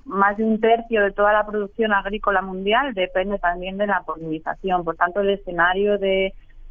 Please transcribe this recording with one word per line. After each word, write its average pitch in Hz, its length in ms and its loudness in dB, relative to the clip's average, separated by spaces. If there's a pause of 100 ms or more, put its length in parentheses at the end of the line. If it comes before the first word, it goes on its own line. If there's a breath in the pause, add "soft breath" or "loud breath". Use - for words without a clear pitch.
más 196 320 2
de 220 60 0
un 220 180 2
tercio 226 400 2
de 196 100 2
toda 208 220 4
la 214 100 4
producción 208 480 -2
agrícola 196 520 0
mundial 202 500 0
depende 190 460 -2
también 180 400 -4
de 208 80 0
la 185 160 0
polinización. 160 800 -4
Por 165 120 -4
tanto, 180 260 0
el 202 100 2
escenario 190 640 0
de, 190 380 0 (360)